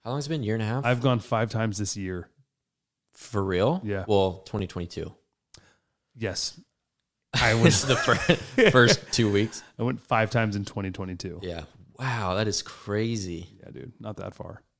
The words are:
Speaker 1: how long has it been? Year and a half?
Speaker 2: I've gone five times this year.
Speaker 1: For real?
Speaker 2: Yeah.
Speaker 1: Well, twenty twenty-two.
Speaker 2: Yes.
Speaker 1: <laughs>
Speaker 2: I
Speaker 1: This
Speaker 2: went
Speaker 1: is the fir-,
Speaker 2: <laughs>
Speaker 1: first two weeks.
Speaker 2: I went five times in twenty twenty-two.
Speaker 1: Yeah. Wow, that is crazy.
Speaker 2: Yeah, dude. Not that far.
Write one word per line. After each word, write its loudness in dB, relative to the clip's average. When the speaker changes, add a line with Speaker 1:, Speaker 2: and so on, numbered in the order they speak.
Speaker 1:
how -8
long -4
has -6
it -8
been? -2
Year 0
and 0
a -2
half? -2
Speaker 2:
I've 2
gone 4
five 0
times -2
this -4
year. -6
Speaker 1:
For -4
real? 2
Speaker 2:
Yeah. -4
Speaker 1:
Well, 4
twenty -4
twenty-two. -8
Speaker 2:
Yes. -6
Speaker 1:
<laughs> -20
Speaker 2:
I 4
Speaker 1:
This 4
Speaker 2:
went 6
Speaker 1:
is 2
the 2
fir-, 2
Speaker 2:
<laughs> -
Speaker 1:
first 6
two 2
weeks. 0
Speaker 2:
I -2
went -2
five 0
times 0
in -2
twenty -6
twenty-two. -10
Speaker 1:
Yeah. -8
Wow, -2
that 0
is -2
crazy. -6
Speaker 2:
Yeah, -18
dude. -14
Not -12
that -10
far. -16